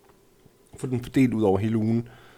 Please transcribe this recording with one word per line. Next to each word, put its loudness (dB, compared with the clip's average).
få -8
den -4
fordelt 0
ud -2
over 4
hele -2
ugen, -2